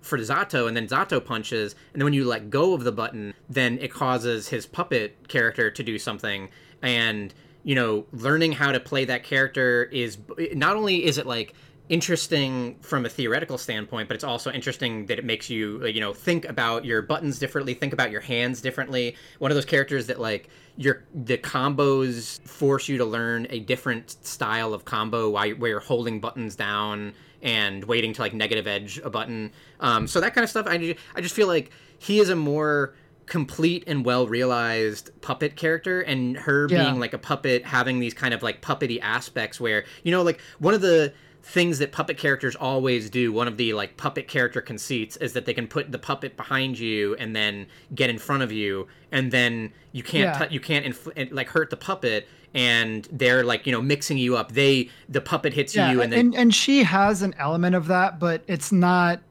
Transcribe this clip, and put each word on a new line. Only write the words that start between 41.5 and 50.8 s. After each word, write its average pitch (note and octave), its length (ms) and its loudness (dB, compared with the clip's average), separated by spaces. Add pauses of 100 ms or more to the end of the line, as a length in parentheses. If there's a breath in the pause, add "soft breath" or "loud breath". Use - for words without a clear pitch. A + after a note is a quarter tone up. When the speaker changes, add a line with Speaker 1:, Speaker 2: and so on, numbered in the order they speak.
Speaker 1:
that C#3 100 -2
puppet - 260 -4
characters C3+ 380 0
always C3 560 0
do, A#2+ 220 2
one A#2 160 0
of A2 80 -8
the, A2+ 160 0
like, G2+ 240 -4
puppet C3+ 320 -6
character B2 320 0
conceits A2 560 -6
is B2+ 160 -6
that B2 120 -4
they B2 80 -4
can A#2 140 -4
put C#3+ 240 -6
the B2+ 80 -6
puppet - 380 -8
behind C3 420 -2
you G#2+ 380 -2
and A2 180 -8
then G#2 320 -2 (260 soft breath)
get C3 160 2
in A#2 100 -2
front C3+ 260 0
of A2 80 -6
you, G2+ 340 -2 (240 soft breath)
and C3 220 0
then A#2 400 2 (180 soft breath)
you B2+ 140 -10
can't D#3+ 280 2
Speaker 2:
Yeah. D3 140 -2
Speaker 1:
tou-, D#3+ 80 -8
you C3 60 -4
can't C#3+ 260 -2